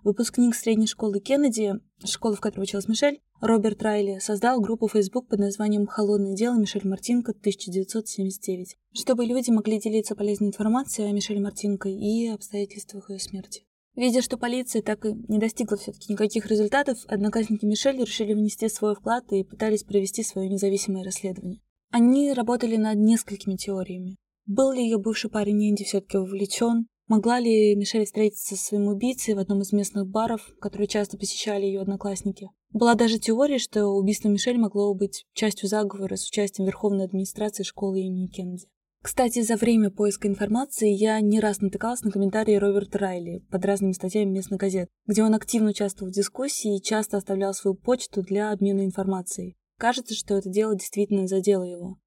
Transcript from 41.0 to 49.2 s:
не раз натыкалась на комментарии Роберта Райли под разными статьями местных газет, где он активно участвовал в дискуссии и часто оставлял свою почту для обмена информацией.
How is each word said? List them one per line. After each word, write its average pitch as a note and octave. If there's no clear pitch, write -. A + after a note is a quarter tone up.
не G#3
раз G#3
натыкалась A3
на G#3+
комментарии G#3
Роберта G3+
Райли F3+
под F#3
разными G3
статьями G3
местных F#3+
газет, F#3+
где G#3+
он A3
активно A3
участвовал G3
в F#3+
дискуссии G#3
и G3
часто G#3+
оставлял G3
свою G3
почту B3
для G3+
обмена G3
информацией. F#3